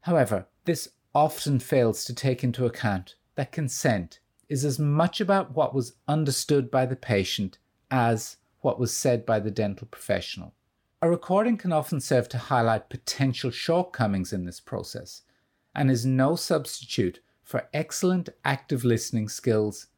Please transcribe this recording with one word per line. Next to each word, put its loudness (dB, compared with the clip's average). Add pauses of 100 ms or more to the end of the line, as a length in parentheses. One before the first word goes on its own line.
However, 2 (160)
this -2 (260)
often 2
fails 2
to -8
take 0
into 0
account -2 (200)
that -4
consent -2 (300)
is -2
as 0
much 2
about 0
what 0
was -2 (120)
understood 0
by 2
the -4
patient 0 (320)
as 0 (220)
what 0
was -2
said 0
by 2
the -2
dental -4
professional. -6 (480)
A 2
recording 2
can -2
often 0
serve 2
to -6
highlight 0
potential -2
shortcomings 0
in -4
this -10
process -12 (520)
and 2
is 2
no 4
substitute -2 (200)
for -6
excellent 0 (140)
active -2
listening 0
skills 0 (100)